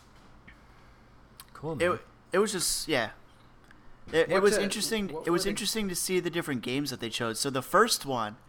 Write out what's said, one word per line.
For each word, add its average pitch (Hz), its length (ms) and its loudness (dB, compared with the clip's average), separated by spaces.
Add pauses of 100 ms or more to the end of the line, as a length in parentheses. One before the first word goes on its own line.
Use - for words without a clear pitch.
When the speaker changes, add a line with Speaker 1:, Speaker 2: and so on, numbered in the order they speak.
(1500)
Speaker 1:
Cool, 151 260 -6
Speaker 2:
it, 170 80 4
Speaker 1:
man. 170 100 0 (340)
Speaker 2:
it 175 60 2
was 208 140 2
just, - 360 -2
yeah. 120 220 2 (1000)
It, 160 160 4
it - 0 -
Speaker 3:
What's 190 140 4
Speaker 2:
was 208 160 6
Speaker 3:
a, 196 40 2
Speaker 2:
interesting. 202 460 -2
Speaker 3:
what 156 180 -10
Speaker 2:
It 170 40 2
was 180 100 4
Speaker 3:
were 185 40 -2
the 202 60 0
Speaker 2:
interesting 208 380 -2
to 180 60 -4
see 185 260 0
the 170 80 -2
different 156 320 -2
games 135 300 -2
that 123 100 -8
they 117 80 -4
chose. 113 320 -2
So 143 80 -2
the 131 140 -2
first 226 420 4
one, 117 320 -2 (120)